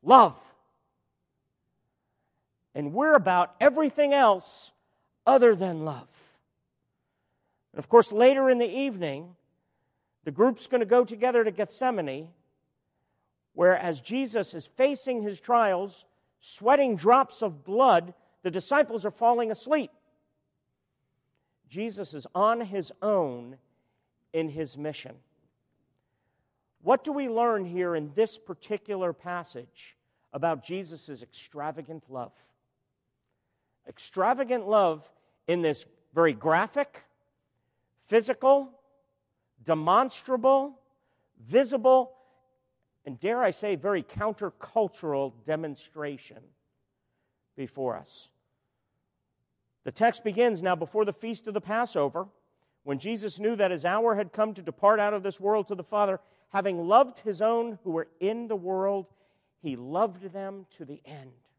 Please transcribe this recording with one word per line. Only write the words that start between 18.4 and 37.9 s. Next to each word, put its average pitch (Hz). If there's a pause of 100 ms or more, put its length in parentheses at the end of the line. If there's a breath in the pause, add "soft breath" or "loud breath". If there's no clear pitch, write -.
the 185
disciples 208
are 196
falling 233
asleep. 277 (1800)
Jesus 190
is 143
on 226
his 190 (100)
own 135 (760)
in 160
his 147
mission. 143 (1600)
What 254
do 294
we 277
learn 226
here 175
in 147
this 214
particular 190
passage 170 (380)
about 147
Jesus' 160
extravagant 147
love? 127 (1500)
Extravagant 233
love 180 (380)
in 175
this 151 (280)
very 160
graphic, 170 (1000)